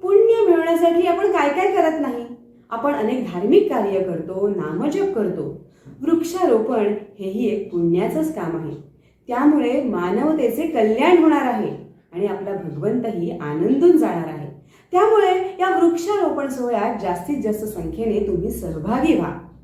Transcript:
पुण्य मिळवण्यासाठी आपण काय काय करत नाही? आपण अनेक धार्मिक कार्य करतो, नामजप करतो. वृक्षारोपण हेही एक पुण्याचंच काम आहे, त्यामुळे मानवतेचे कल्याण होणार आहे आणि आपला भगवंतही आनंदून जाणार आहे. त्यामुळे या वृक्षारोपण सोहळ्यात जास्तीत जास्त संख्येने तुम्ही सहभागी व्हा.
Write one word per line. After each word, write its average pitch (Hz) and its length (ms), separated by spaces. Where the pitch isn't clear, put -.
पुण्य 427 480
मिळवण्यासाठी 339 560
आपण 349 260
काय 294 160
काय 370 280
करत 320 240
नाही? 240 240
आपण 285 240
अनेक 220 380
धार्मिक 262 400
कार्य 202 300
करतो, 185 460
नामजप 202 680
करतो. 165 560
वृक्षारोपण 262 920
हेही 202 300
एक 202 240
पुण्याचंच 175 600
काम 170 220
आहे, 156 180
त्यामुळे 269 540
मानवतेचे 233 800
कल्याण 285 560
होणार 285 280
आहे 220 400
आणि 185 140
आपला 196 260
भगवंतही 180 800
आनंदून 220 680
जाणार 170 320
आहे. 147 180
त्यामुळे 381 680
या 370 180
वृक्षारोपण 339 680
सोहळ्यात 240 540
जास्तीत 240 400
जास्त 214 220
संख्येने 202 640
तुम्ही 180 240
सहभागी 196 640
व्हा. 170 160